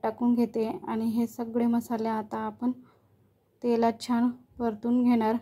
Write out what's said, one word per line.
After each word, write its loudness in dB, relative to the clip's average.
टाकून 0
घेते 0
आणि -6
हे 0
सगळे -2
मसाले -2
आता -6
आपण -4
तेलात 2
छान 2
परतून 0
घेणार. 4